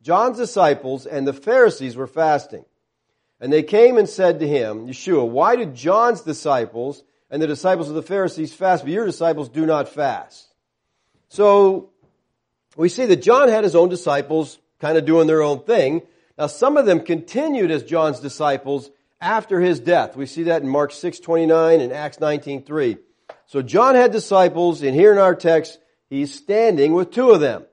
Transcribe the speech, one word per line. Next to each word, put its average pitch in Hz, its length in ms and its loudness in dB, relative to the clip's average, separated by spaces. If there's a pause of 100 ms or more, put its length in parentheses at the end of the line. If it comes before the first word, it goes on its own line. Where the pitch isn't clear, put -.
John's 202 380 0
disciples 147 640 -2
and 139 240 -6
the 139 60 -4
Pharisees 196 600 0
were 131 100 -8
fasting. 151 580 -2 (760)
And 131 120 -4
they 151 100 4
came 233 360 4
and 202 100 2
said 170 320 -2
to 156 80 -4
him, 113 400 -4
Yeshua, 131 400 -2
"Why 156 260 2
do 240 120 -4
John's 180 560 -2
disciples 135 800 -6 (260)
and 147 120 -6
the 160 40 -2
disciples 160 440 -4
of 151 40 -12
the 156 80 -6
Pharisees 170 520 -6
fast, 185 300 -2
but 139 80 -8
your 220 120 -4
disciples 160 460 -4
do 156 160 -4
not 151 220 -2
fast?" 131 580 -8 (840)
So 202 600 2 (840)
we 165 140 -2
see 233 160 -4
that 190 180 2
John 254 260 4
had 220 140 0
his 175 140 0
own 175 140 4
disciples 156 680 -4 (220)
kind 156 160 -2
of 160 80 0
doing 160 220 4
their 156 160 2
own 147 180 -2
thing. 175 420 0 (360)
Now, 147 80 -4
some 269 320 0
of 262 80 2
them 175 140 2
continued 202 680 -4
as 151 120 -4
John's 156 380 -4
disciples 139 680 -6 (300)
after 196 400 -4
his 175 180 0
death. 127 380 0
We 139 80 -8
see 165 200 -8
that 165 180 -2
in 139 60 -6
Mark 143 240 -2
six 175 260 -10
twenty-nine 165 600 2
and 127 120 -4
Acts 147 260 -10
nineteen 147 440 -6
three. 139 340 -4 (480)
So - 160 -6
John 226 340 2
had 247 160 6
disciples, 175 680 0
and 135 140 -2
here 196 180 8
in 202 60 4
our 190 160 4
text, 160 440 0 (300)
he's 139 240 -6
standing 196 640 0
with 175 160 -2
two 247 200 2
of 196 100 6
them. 120 320 -4